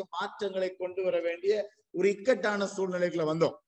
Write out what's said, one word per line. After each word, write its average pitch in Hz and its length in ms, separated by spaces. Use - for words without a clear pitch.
மாற்றங்களை 190 600
கொண்டு 180 320
வர 175 180
வேண்டிய 175 320
ஒரு 180 160
இக்கட்டான 202 560
சூழ்நிலைக்குள்ள 180 600
வந்தோம். 156 280